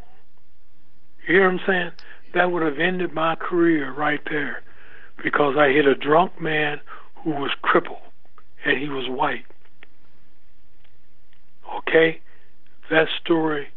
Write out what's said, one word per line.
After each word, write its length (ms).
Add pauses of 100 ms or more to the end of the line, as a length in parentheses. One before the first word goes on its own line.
(1300)
You 80
hear 160
what 80
I'm 80
saying? 240 (420)
That 180
would 120
have 160
ended 340
my 220
career 560
right 380
there, 340 (580)
because 360
I 120
hit 160
a 80
drunk 460
man 400 (380)
who 140
was 200 (100)
crippled, 380 (640)
and 140
he 100
was 220
white. 360 (2250)
Okay? 420 (680)
That 180 (140)
story, 560